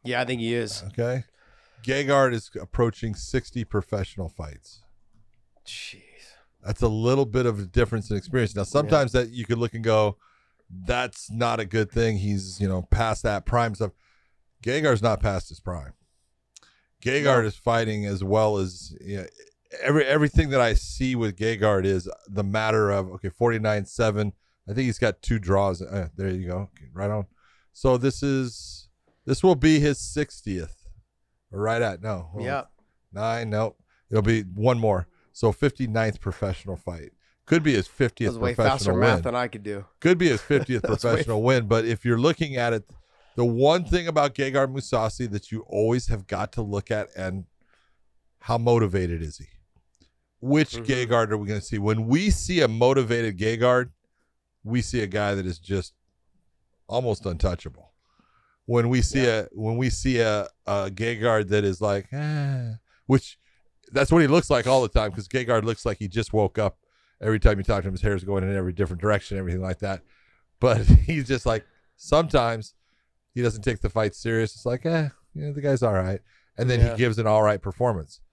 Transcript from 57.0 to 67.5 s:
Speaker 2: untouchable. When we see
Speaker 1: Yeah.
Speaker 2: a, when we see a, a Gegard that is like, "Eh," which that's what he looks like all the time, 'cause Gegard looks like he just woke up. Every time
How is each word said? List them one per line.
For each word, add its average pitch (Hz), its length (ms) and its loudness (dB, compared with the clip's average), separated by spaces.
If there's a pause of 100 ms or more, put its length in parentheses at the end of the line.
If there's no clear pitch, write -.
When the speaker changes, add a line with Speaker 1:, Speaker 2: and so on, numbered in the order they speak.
Speaker 2:
untouchable. - 640 -6 (760)
When 117 220 2
we 123 140 2
see 135 240 2
Speaker 1:
Yeah. 113 160 4
Speaker 2:
a, - 100 -6
when 110 260 -4
we 127 120 0
see 127 300 0
a, 107 280 0 (200)
a 101 240 -2
Gegard 110 580 0
that 104 160 2
is 95 160 -2
like, 101 320 -2
"Eh," 135 600 -4 (340)
which - 300 2 (540)
that's 135 200 2
what 165 100 8
he 147 60 6
looks 165 220 4
like 127 180 2
all 131 140 6
the 113 60 0
time, 107 240 0
'cause 95 160 -10
Gegard 117 360 0
looks 113 220 -4
like 104 120 -2
he 104 100 -8
just 104 260 -4
woke 107 260 0
up. 101 180 -2 (420)
Every 110 200 0
time 104 180 4